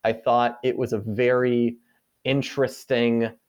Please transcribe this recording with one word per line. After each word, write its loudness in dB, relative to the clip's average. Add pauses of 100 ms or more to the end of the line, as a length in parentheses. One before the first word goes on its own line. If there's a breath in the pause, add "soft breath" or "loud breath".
I 2
thought 0
it 0
was -4
a 0
very 0 (440 soft breath)
interesting 0 (160)